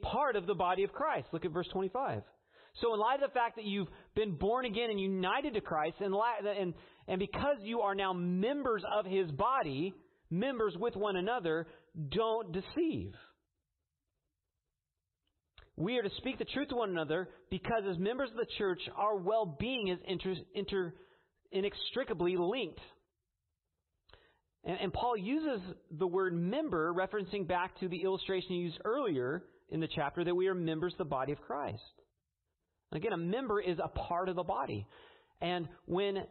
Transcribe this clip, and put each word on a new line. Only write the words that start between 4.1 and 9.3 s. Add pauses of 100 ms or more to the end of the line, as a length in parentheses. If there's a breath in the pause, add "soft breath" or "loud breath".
been
born
again
and
united
to
Christ,
and,
la-, (180)
and, (340 loud breath)
and
because
you
are
now
members (160)
of
his